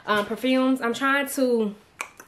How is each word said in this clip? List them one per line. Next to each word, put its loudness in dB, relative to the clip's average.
um, 0
perfumes. 2
I'm -2
trying 0
to 0